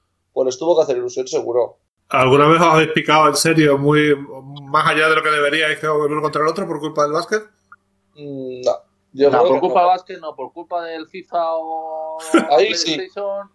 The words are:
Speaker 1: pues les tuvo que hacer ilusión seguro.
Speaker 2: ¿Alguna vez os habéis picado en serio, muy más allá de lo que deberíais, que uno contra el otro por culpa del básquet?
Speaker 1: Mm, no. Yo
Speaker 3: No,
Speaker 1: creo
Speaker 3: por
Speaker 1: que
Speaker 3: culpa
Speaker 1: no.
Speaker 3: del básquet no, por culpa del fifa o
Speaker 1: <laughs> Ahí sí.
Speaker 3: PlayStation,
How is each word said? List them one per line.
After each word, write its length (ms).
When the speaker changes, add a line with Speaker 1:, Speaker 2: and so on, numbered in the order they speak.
Speaker 1:
pues 140
les 140
tuvo 180
que 60
hacer 140
ilusión 300
seguro. 520
Speaker 2:
¿Alguna 380
vez 140
os 60
habéis 260
picado 340
en 80
serio, 420
muy 380
más 180
allá 220
de 60
lo 80
que 60
deberíais, 480
que 120
uno 320
contra 200
el 60
otro 180
por 140
culpa 240
del 80
básquet? 300
Speaker 1:
Mm, 460
no. 100
Yo 180
Speaker 3:
No, 100
Speaker 1:
creo 80
Speaker 3:
por 80
Speaker 1:
que 60
Speaker 3:
culpa 200
Speaker 1:
no. 60
Speaker 3:
del 0
básquet 240
no, 140
por 180
culpa 320
del 220
fifa 360
o 640
Speaker 1:
<laughs> 320
Ahí 240
sí. 200
Speaker 3:
PlayStation, 600